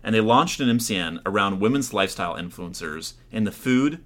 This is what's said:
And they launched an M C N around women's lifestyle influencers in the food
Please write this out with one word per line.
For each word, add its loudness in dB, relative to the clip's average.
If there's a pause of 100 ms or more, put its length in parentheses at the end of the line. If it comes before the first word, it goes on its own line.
And -2
they 4
launched 4
an 2
M 2
C -2
N -4
around 0
women's 0
lifestyle -2
influencers -10 (180)
in 0
the -2
food 0